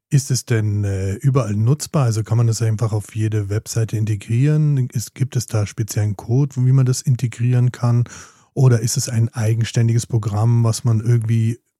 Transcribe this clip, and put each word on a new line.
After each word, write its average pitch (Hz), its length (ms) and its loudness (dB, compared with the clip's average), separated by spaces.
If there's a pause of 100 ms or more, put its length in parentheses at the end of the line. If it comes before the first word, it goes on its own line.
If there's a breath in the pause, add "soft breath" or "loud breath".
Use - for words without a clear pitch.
(120)
Ist 139 200 0
es 123 120 -4
denn, 107 380 0
äh, 98 320 -2
überall 127 400 0
nutzbar? 127 500 0
Also 110 200 -2
kann 113 120 -2
man 117 120 2
das 110 140 -2
einfach 110 300 0
auf 104 220 -6
jede 107 340 -2
Webseite 110 480 -4
integrieren? 127 960 0
Ist, - 220 -6
gibt - 220 -4
es 123 100 -4
da 104 200 0
speziellen 104 500 -4
Code, 139 400 -2
wie 127 160 2
man 135 120 6
das 127 160 0
integrieren 123 720 0
kann? 120 340 2 (480 loud breath)
Oder 127 280 4
ist - 160 -2
es 123 120 -2
ein 113 200 0
eigenständiges 113 800 0
Programm, 113 560 2
was 110 180 0
man 113 160 2
irgendwie 113 600 0 (200)